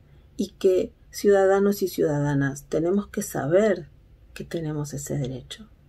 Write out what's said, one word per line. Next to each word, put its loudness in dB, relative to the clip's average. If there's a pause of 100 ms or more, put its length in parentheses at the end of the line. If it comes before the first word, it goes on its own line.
(360)
y -4
que 2 (180)
ciudadanos 4
y 0
ciudadanas 0
tenemos 0
que -8
saber 0 (460)
que -14
tenemos -6
ese -8
derecho, -10 (200)